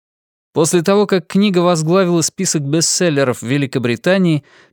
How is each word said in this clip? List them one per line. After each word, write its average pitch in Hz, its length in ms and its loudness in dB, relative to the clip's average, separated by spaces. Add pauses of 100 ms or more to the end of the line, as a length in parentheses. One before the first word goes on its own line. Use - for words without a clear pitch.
(540)
После 165 280 0
того, 202 260 2
как 180 200 -2
книга 196 320 0
возглавила 175 640 0
список 165 420 -4
бестселлеров 143 800 0
в 107 40 -12
Великобритании, 143 1000 0 (300)